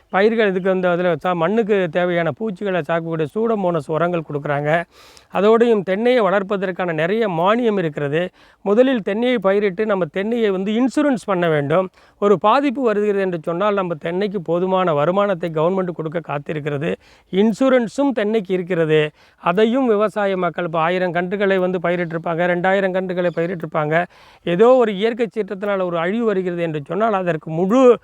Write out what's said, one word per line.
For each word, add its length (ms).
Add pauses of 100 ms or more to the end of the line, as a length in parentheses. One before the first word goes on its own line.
பயிர்கள், 400
இதுக்கு 200
வந்து 200
அதுல 340
சா-, 120
மண்ணுக்கு 560
தேவையான 400
பூச்சிகளை 580
சாக்கக்கூடிய 460
சூடோமோனஸ் 560
உரங்கள் 320 (100)
கொடுக்குறாங்க. 500 (520)
அதோடையும் 480
தென்னையை 400
வளர்ப்பதற்கான 720
நிறைய 360
மானியம் 500
இருக்கிறது. 520 (320)
முதலில் 400
தென்னையை 360
பயிரிட்டு 480
நம்ம 180
தென்னையை 460
வந்து 220
இன்சூரன்ஸ் 520
பண்ண 240
வேண்டும். 400 (300)
ஒரு 200
பாதிப்பு 440
வருகிறது 380
என்று 220
சொன்னால், 320
நம்ம 200
தென்னைக்கு 420
போதுமான 580
வருமானத்தை 560
கவர்மெண்ட் 400
கொடுக்க 300
காத்திருக்கிறது. 720 (360)
இன்சூரன்ஸும் 840
தென்னைக்கு 400
இருக்கிறது. 560 (260)
அதையும் 500
விவசாய 500
மக்கள், 280
இப்போ 140
ஆயிரம் 360
கன்றுகளை 440
வந்து 200
பயிரிட்டிருப்பாங்க, 680
ரெண்டாயிரம் 460
கன்றுகளை 420
பயிரிட்டிருப்பாங்க. 720 (400)
ஏதோ 320
ஒரு 180
இயற்கை 420
சீற்றத்தினால் 480
ஒரு 140
அழிவு 260
வருகிறது 380
என்று 240
சொன்னால், 260
அதற்கு 380
முழு 540